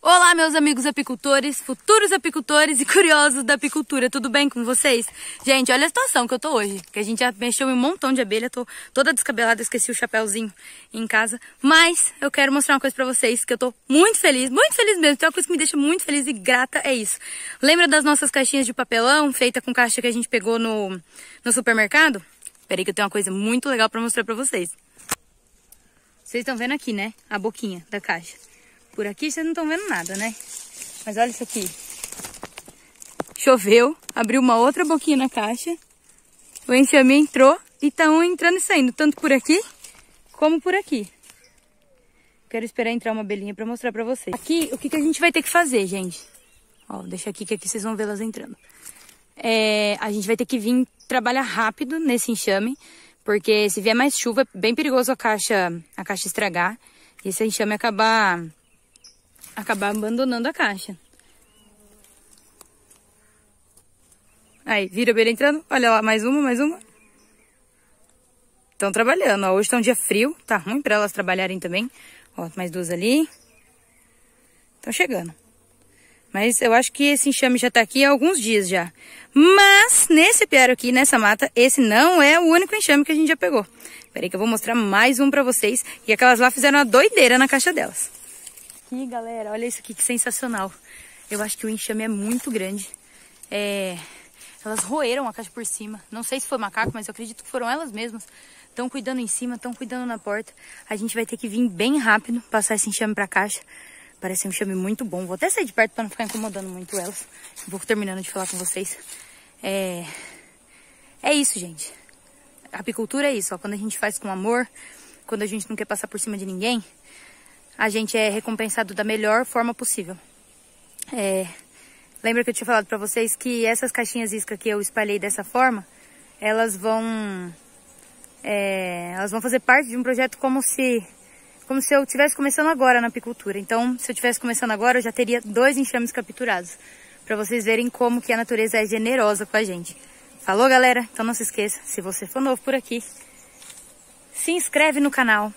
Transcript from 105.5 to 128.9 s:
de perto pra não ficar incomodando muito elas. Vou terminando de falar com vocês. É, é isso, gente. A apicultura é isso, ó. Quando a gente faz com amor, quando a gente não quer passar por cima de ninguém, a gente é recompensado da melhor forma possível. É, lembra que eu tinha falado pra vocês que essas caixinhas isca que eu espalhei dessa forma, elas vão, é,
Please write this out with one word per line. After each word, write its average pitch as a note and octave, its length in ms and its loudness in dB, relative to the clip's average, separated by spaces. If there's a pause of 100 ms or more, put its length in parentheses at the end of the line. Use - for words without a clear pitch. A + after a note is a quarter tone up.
de G3 60 -12
perto A3 200 0
pra A#3 100 -8
não G#3 80 -8
ficar A3+ 140 -8
incomodando G3+ 440 -8
muito F#3 300 -10
elas. F#3 300 -10 (400)
Vou F#3+ 100 -10
terminando G3 420 -4
de F#3 80 -12
falar F#3 200 -8
com - 80 -10
vocês. F#3 420 -8 (640)
É, F#3+ 420 -6 (1160)
é C#4+ 100 0
isso, C#4+ 280 0
gente. E3+ 320 -14 (800)
A - 80 -12
apicultura A#3 480 -4
é C#4 60 0
isso, G3 200 -6
ó. F3+ 40 -12
Quando G#3 160 -10
a - 20 -8
gente G#3 200 -8
faz G#3 220 -4
com G#3 100 -10
amor, G#3+ 400 -2 (600)
quando G#3 140 -6
a G#3+ 40 -4
gente G3+ 240 -8
não A3 60 -8
quer G#3+ 80 -6
passar G#3 240 -8
por G#3 100 -12
cima G#3 180 -6
de G3 80 -10
ninguém, G3 380 -4 (1000)
a A3+ 80 0
gente G#3+ 260 -4
é A3 140 2
recompensado G#3+ 640 -4
da G3+ 100 -6
melhor G#3+ 440 0
forma A#3 260 -2
possível. F#3+ 420 -6 (960)
É, F#3+ 360 -2 (760)
lembra A#3 220 0
que A#3+ 60 -2
eu A#3 40 -4
tinha - 120 -8
falado A3 180 2
pra G#3+ 140 -6
vocês A3+ 360 -4
que A#3+ 300 -4
essas A3+ 260 0
caixinhas A3+ 440 -6
isca G#3+ 200 -8
que G#3+ 140 -6
eu G#3 140 -2
espalhei G#3 360 -4
dessa G3+ 240 -6
forma, B3 440 0 (520)
elas A3 380 0
vão, A3 260 -2 (1400)
é, F#3 720 -4